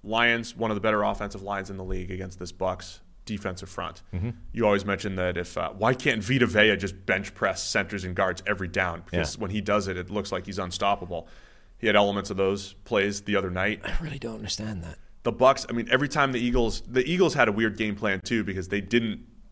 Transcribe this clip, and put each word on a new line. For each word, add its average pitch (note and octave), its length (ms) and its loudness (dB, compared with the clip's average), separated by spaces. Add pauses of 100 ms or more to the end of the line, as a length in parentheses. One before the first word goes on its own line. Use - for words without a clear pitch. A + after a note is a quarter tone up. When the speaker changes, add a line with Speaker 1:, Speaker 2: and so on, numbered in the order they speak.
Speaker 1:
Lions, A#2 500 2
one A2 160 -2
of G#2+ 40 0
the G2+ 80 -2
better G#2+ 200 4
offensive G2+ 400 -2
lines G2 280 -6
in G2 80 -8
the F#2+ 60 -10
league F#2 260 -4
against F#2 280 -8
this F2+ 140 -10
Bucs - 480 -6 (240)
defensive G2+ 440 -6
front. - 340 -8 (120)
Speaker 2:
Mm-hmm. G2 160 -2 (220)
Speaker 1:
You A2+ 120 0
always G2+ 200 6
mention G2 320 -2
that F2+ 200 0
if, F2 220 -6
uh, E2+ 120 -2
why G#2+ 240 2
can't A#2+ 280 0
Vita A#2+ 240 4
Vea G#2+ 300 4
just F#2 280 -6
bench G2 300 -2
press F#2+ 280 -2
centers G2 420 -2
and F#2 100 -4
guards F#2 320 0
every F#2+ 220 -2
down? E2+ 360 -2
Because E2 320 -2
Speaker 2:
Yeah. - 60 -12
Speaker 1:
when F#2+ 80 -4
he G#2 100 -2
does G2+ 280 2
it, F2+ 80 -4
it F2 120 -8
looks G2+ 220 -4
like F#2 160 -4
he's G2 120 -6
unstoppable. F2+ 680 -2 (520)
He A2 100 0
had G#2 80 6
elements G2+ 340 4
of F#2+ 60 -2
those G2 380 0 (100)
plays G2+ 380 2
the G#2 140 -2
other F#2+ 140 2
night. G2 340 -2
Speaker 2:
I - 80 -2 (100)
really D3+ 180 -6
don't A2+ 160 -8
understand G#2+ 480 -6
that. E2+ 140 -12 (260)
Speaker 1:
The A#2 80 0
Bucs, C3 360 4
I A#2+ 40 -6
mean, A#2 180 -2
every C3 180 4
time C#3 240 2
the A#2+ 80 0
Eagles, A#2+ 420 2
the B2+ 220 2
Eagles E3+ 300 4
had B2+ 140 6
a G#2 40 2
weird G#2+ 240 2
game G#2 200 -2
plan G2 240 0
too A2+ 240 0
because F#2 240 -4
they G2+ 120 0
didn't A2+ 460 0 (260)